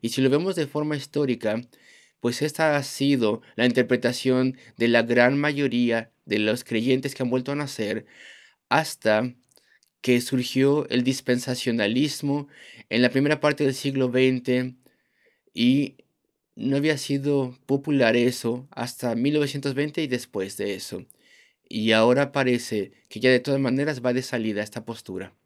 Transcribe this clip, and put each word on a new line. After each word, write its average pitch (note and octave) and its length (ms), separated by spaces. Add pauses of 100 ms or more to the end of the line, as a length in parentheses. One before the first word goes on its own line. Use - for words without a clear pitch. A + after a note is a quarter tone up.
Y A#2 80
si C3 120
lo C3 80
vemos F3 260
de D#3 120
forma D3+ 300
histórica, B2 640 (580)
pues B2 220
esta D3+ 360
ha C#3 60
sido B2+ 580 (140)
la A#2 100
interpretación B2+ 920 (200)
de A#2+ 120
la A#2 140
gran A#2+ 340
mayoría B2 760 (140)
de G#2 140
los G#2+ 240
creyentes B2+ 520
que C3 80
han B2 60
vuelto B2+ 220
a C#3+ 40
nacer A2+ 500 (640)
hasta B2 640 (680)
que B2 200
surgió C3+ 680
el B2 140
dispensacionalismo B2+ 1500 (400)
en A2+ 120
la B2 80
primera C#3 300
parte D3 240
del C3+ 100
siglo C3+ 360
veinte, B2+ 640 (800)
y C3 420 (600)
no C3+ 220
había D3 200
sido C#3 680
popular C3+ 520
eso B2 540
hasta A#2+ 440
mil C#3 200
novecientos C#3+ 400
veinte D3 280
y C#3+ 40
después G#2+ 500
de G2+ 180
eso. F#2 300 (640)
Y A2 240
ahora B2 400
parece A#2+ 580 (180)
que A2 120
ya B2+ 100
de B2+ 80
todas C#3 220
maneras C3 440
va B2 80
de B2+ 80
salida A2 400
esta G#2+ 240
postura. F#2+ 500 (100)